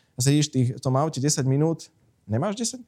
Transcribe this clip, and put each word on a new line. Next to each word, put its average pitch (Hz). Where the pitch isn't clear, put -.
A -
sedíš 143
ty 127
v -
tom 131
aute 151
desať 147
minút, 151
nemáš 165
desať? 247